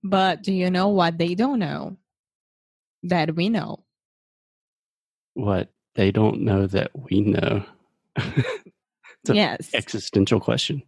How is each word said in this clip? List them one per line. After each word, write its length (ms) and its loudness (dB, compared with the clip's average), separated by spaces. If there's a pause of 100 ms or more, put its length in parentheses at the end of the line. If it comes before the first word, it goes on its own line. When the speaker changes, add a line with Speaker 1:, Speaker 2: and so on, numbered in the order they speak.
Speaker 1:
But 400 0
do 100 -2
you 160 0
know 200 2
what 280 2
they 180 0
don't 240 0
know 380 -6 (1040)
that 320 0
we 140 0
know? 340 -4 (1500)
Speaker 2:
What 360 -2 (260)
they 160 4
don't 300 2
know 260 2
that 260 -2
we 280 0
know? 440 0 (500)
<laughs> 100 -4 (1000)
It's 40 2
an 60 6
Speaker 1:
Yes. 360 -2
Speaker 2:
existential 680 0
question. 480 -2